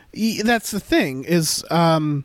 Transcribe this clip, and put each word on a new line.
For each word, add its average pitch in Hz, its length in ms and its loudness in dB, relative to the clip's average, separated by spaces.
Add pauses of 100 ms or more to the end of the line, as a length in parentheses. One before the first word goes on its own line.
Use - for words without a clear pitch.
(140)
Y-, 214 300 -2
that's 233 260 0
the 202 80 -6
thing 156 460 0
is, 160 440 0
um, 156 560 2